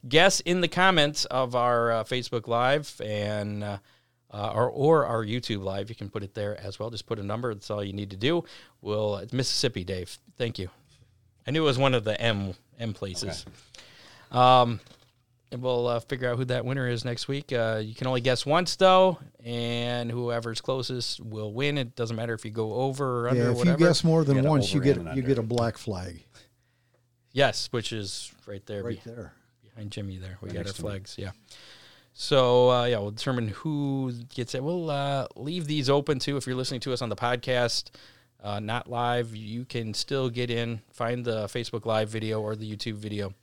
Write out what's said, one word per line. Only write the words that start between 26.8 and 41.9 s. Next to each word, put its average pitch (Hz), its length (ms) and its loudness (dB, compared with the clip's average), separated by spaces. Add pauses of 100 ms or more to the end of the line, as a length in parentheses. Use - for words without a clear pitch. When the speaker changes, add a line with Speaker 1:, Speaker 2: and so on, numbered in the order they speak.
Speaker 1:
Yes, 127 380 2
which 117 240 -4
is 101 360 -8 (140)
right 101 220 -14
there 101 160 -8
Speaker 3:
Right 117 200 -8
Speaker 1:
be-, 117 80 -14
Speaker 3:
there. 113 220 -14 (320)
Speaker 1:
behind 104 260 -14
Jimmy 98 280 -8
there. 92 240 -12
We 92 60 -12
Speaker 2:
Right 87 80 -10
Speaker 1:
got - 20 -6
our - 60 -6
Speaker 2:
next 98 120 -8
to - 60 -10
me. 107 80 -6
Speaker 1:
flags, 98 260 -10
yeah. 95 140 -8 (800)
So, 123 580 6
uh, 123 160 4
yeah, 120 120 2
we'll 104 140 -4
determine 120 360 -2
who 135 640 -4 (160)
gets - 260 -8
it. 127 80 -4
We'll, 165 280 -4
uh, 139 460 -2
leave 156 300 -6
these 147 220 0
open, 143 300 4
too, 139 180 -2
if 127 100 -4
you're 127 100 -2
listening 127 240 -4
to 131 120 -4
us 123 80 -2
on 120 80 -2
the 107 80 -4
podcast, 123 760 0 (520)
uh, 104 180 -4
not 113 300 -6
live. 120 440 -2
You 110 300 -8
can 113 300 -6
still 135 340 -2
get 120 220 -4
in, 117 320 -2 (100)
find 120 320 -4
the 110 200 -2
Facebook 113 420 -6
Live 110 240 2